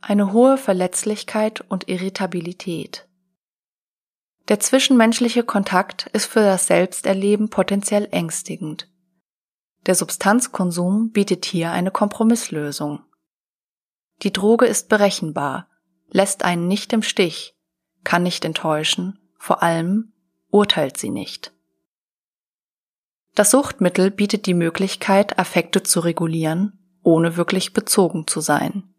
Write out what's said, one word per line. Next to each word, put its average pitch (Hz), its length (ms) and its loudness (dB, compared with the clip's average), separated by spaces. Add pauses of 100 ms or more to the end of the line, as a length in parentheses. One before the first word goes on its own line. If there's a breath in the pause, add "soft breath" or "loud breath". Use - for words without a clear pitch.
eine 202 320 2
hohe 262 240 6
Verletzlichkeit 214 1040 -2
und - 260 -6
Irritabilität. 180 1200 -6 (1400)
Der 208 140 2
zwischenmenschliche 240 840 4
Kontakt 196 720 -2
ist 214 140 -2
für - 140 0
das 190 280 2
Selbsterleben 196 840 0
potenziell 202 640 0
ängstigend. 160 760 -8 (1000)
Der 185 100 2
Substanzkonsum 190 1120 0
bietet 202 340 0
hier 170 280 -4
eine 180 180 -2
Kompromisslösung. 156 1120 -2 (1160)
Die 196 100 -2
Droge 214 340 4
ist - 220 -2
berechenbar, 165 800 0 (420)
lässt 196 340 0
einen 175 240 0
nicht 202 240 -2
im 226 100 2
Stich, - 560 -2 (460)
kann 175 180 0
nicht 175 220 -4
enttäuschen, 160 720 -2 (180)
vor - 260 -2
allem 170 500 0 (380)
urteilt 196 460 2
sie - 140 -8
nicht. - 420 -10 (1800)
Das 208 180 4
Suchtmittel 190 580 2
bietet 202 360 -2
die 180 80 2
Möglichkeit, 190 840 0
Affekte 180 440 0
zu - 180 0
regulieren, 165 1000 -2
ohne 165 340 4
wirklich 180 360 -2
bezogen - 540 0
zu - 140 -4
sein. 156 580 -2